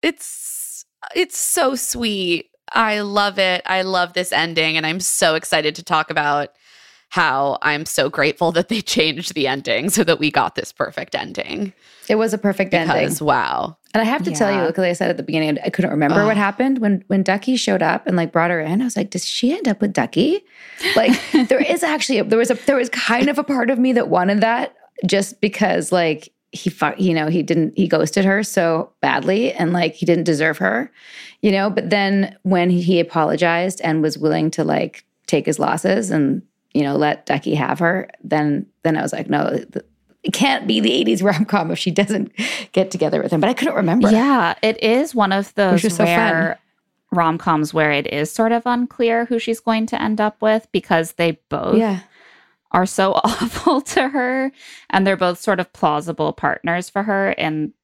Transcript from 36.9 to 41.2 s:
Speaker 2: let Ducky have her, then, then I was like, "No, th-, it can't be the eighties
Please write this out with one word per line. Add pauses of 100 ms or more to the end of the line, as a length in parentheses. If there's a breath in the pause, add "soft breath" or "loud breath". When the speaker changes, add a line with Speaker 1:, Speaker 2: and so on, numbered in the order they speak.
Speaker 2:
let
Ducky
have
her, (160)
then, (180)
then
I
was
like,
"No,
th-, (400)
it
can't
be
the
eighties